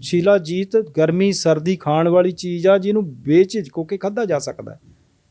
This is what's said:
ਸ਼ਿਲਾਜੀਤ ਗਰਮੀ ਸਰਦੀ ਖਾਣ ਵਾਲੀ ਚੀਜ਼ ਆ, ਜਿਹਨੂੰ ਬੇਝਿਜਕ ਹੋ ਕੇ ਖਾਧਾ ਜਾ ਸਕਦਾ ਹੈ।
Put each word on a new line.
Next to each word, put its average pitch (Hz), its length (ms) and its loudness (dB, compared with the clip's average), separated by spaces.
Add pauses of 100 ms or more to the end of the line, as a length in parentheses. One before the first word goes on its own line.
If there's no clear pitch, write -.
ਸ਼ਿਲਾਜੀਤ 180 760 0
ਗਰਮੀ 180 560 0
ਸਰਦੀ 165 440 0
ਖਾਣ 160 320 0
ਵਾਲੀ 180 240 4
ਚੀਜ਼ 175 340 -6
ਆ, 196 120 6
ਜਿਹਨੂੰ 196 360 -2
ਬੇਝਿਜਕ 165 640 0
ਹੋ 160 60 -6
ਕੇ 196 120 -8
ਖਾਧਾ 208 280 -4
ਜਾ 165 140 -2
ਸਕਦਾ 110 360 -10
ਹੈ। - 60 -20 (500)